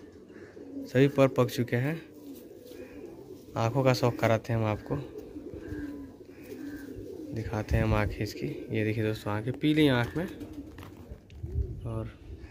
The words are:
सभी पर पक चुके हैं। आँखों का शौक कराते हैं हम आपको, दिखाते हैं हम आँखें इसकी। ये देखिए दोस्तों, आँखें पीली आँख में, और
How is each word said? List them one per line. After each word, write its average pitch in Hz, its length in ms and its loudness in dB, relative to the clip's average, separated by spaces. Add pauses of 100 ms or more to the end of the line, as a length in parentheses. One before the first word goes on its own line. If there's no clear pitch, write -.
(880)
सभी 139 220 8
पर 135 220 8
पक 120 200 4
चुके 120 280 0
हैं। 151 220 0 (1600)
आँखों 113 260 4
का 131 100 10
शौक 120 240 4
कराते 113 340 4
हैं 113 80 4
हम 110 60 4
आपको, 104 300 0 (2500)
दिखाते 107 420 0
हैं 113 80 4
हम 110 100 4
आँखें 104 240 2
इसकी। - 280 -4 (240)
ये 110 140 2
देखिए 110 200 2
दोस्तों, 107 280 0
आँखें 107 220 -2
पीली 151 360 6
आँख 120 260 4
में, 175 100 0 (1600)
और 113 280 -4 (360)